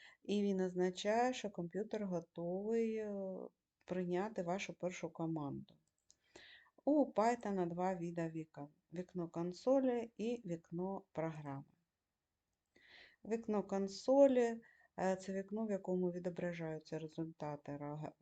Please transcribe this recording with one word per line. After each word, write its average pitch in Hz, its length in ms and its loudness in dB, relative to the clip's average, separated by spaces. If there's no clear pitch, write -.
і 208 200 2
він 196 180 4
означає, 185 720 2
що 220 160 -6
комп'ютер 202 560 -4
готовий, 190 920 -2
е, 202 400 -4
прийняти 185 580 0
вашу 180 300 -2
першу 175 360 -4
команду. 151 680 -4
У 285 180 6
Python 208 640 2
два 180 280 0
віда 170 340 -2
вікон: 156 380 -10
вікно 175 340 -6
консолі 233 920 0
і 233 280 -4
вікно 180 560 -6
програми. 151 520 -6
Вікно 214 380 0
консолі, 233 1000 6
е, 185 160 2
це 190 180 -6
вікно, 196 320 -4
в 208 60 -2
якому 185 400 0
відображаються 170 880 -4
результати 156 760 -6
рога-, 147 340 -6